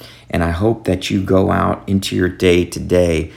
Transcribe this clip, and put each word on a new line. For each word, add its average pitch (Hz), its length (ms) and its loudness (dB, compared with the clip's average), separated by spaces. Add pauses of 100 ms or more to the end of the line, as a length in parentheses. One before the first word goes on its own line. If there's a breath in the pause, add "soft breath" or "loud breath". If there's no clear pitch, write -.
(300 loud breath)
and 85 140 -2
I 82 80 -2
hope 107 340 -2
that - 240 -2
you 101 120 0
go 95 300 2
out 90 360 -2
into 98 280 -2
your 90 140 0
day 87 360 2
today 85 720 0